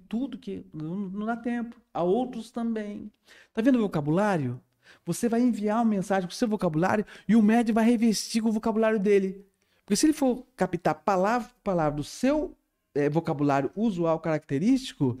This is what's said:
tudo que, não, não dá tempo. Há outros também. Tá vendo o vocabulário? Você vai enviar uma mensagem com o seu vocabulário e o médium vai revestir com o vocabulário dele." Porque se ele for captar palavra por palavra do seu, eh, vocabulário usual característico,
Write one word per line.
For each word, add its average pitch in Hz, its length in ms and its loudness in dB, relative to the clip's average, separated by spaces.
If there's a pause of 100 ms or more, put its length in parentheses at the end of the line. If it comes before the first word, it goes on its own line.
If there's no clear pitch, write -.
tudo 233 300 -6
que, 190 360 -12
não, 156 220 -8
não 202 300 -8
dá 233 100 -4
tempo. 233 400 -8 (180)
Há 160 80 -4
outros 226 500 -2
também. 214 600 -8 (420)
Tá 220 80 -2
vendo 254 180 4
o - 20 0
vocabulário? 156 800 0 (440)
Você 175 220 -2
vai 233 140 0
enviar 214 380 0
uma 208 60 2
mensagem 190 400 0
com - 60 -10
o - 40 -12
seu 247 120 0
vocabulário 190 580 0 (220)
e 208 80 6
o 226 60 8
médium 220 340 4
vai 220 80 4
revestir 226 580 2
com 220 60 0
o 214 60 2
vocabulário 220 440 0
dele." 190 480 2 (400)
Porque 202 120 0
se - 80 4
ele 311 80 6
for 262 320 0 (100)
captar 175 400 0
palavra 214 540 0
por - 140 -20
palavra 156 340 0
do 143 60 -4
seu, 294 520 -2 (380)
eh, 143 160 2
vocabulário 143 640 0
usual 175 460 -2
característico, 151 1000 -2